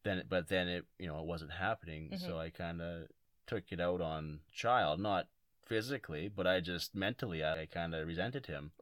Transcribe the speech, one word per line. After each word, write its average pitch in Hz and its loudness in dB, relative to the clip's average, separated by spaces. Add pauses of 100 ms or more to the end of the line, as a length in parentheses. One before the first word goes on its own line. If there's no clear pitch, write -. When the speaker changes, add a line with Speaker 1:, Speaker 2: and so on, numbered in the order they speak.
Speaker 1:
Then, - 0
but 90 2
then 92 2
it, 87 -2 (140)
you 90 -6
know, 78 -2
it 80 -4
wasn't 80 -4
happening, 82 -2
Speaker 2:
Mm-hmm. 180 -6
Speaker 1:
so 85 -4
I 82 -4
kinda 85 -6 (380)
took 104 -4
it 87 -2
out 87 4
on 78 -2 (120)
child, 101 4
not 101 2 (360)
physically, 110 -2
but 98 0
I 92 8
just 85 -2
mentally, 98 0
I, 80 2
I 78 -8
kinda 82 -2
resented 98 -2
him. 76 -6